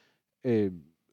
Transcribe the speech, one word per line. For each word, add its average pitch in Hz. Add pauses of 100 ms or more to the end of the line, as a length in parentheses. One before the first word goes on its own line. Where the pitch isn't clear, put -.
(440)
øh, 107 (400)